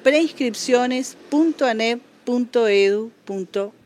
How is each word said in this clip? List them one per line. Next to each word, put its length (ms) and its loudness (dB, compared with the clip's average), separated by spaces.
preinscripciones 1120 0
punto 380 0
aneb 320 -2
punto 420 0
edu 440 2
punto 480 -8